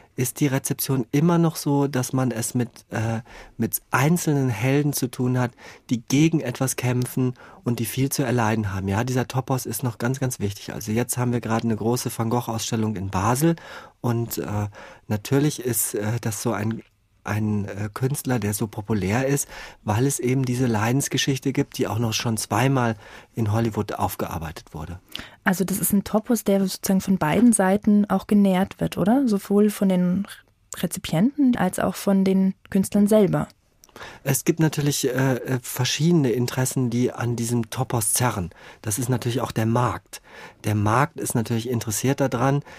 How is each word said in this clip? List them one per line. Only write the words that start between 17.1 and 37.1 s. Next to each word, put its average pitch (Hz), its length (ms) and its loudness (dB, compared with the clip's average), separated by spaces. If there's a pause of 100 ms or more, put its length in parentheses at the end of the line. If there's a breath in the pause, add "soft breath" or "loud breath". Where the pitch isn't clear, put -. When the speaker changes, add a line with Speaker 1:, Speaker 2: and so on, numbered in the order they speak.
Speaker 1:
ein, 104 420 -2
äh, 104 280 -8
Künstler, 127 460 -2
der 104 140 -2
so 113 140 -2
populär 107 600 -2
ist, 139 200 0 (360 loud breath)
weil 110 220 2
es 139 140 0
eben 127 260 0
diese 123 220 0
Leidensgeschichte 127 840 0
gibt, - 240 -2
die 110 100 0
auch 101 120 -2
noch 113 140 0
schon 113 240 -2
zweimal 120 580 2 (380 loud breath)
in 110 180 0
Hollywood 110 420 0
aufgearbeitet - 800 -6
wurde. 82 260 -10 (440 loud breath)
Speaker 2:
Also 190 200 0
das 185 160 -2
ist - 140 0
ein 196 100 4
Topos, 214 400 0
der 196 160 4
sozusagen 190 420 0
von 190 160 2
beiden 185 360 4
Seiten 208 560 4
auch 196 180 0
genährt 196 520 2
wird, - 180 -2
oder? 233 300 2
Sowohl 202 420 2
von 202 200 0
den 180 380 2 (500)
Rezipienten 247 800 2
als - 240 0
auch - 160 -2
von 196 280 2
den 190 320 2 (140)
Künstlern 202 380 4
selber. 190 400 4 (760 loud breath)
Speaker 1:
Es 139 220 -2
gibt 165 140 2
natürlich, 147 480 2
äh, 131 280 2
äh, 127 260 -2
verschiedene 143 680 2
Interessen, 123 580 0
die 120 220 0